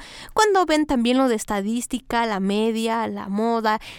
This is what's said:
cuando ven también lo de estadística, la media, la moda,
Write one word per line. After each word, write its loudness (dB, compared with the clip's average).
cuando 4
ven 2
también 2
lo 4
de 2
estadística, -2
la -2
media, 0
la -8
moda, 0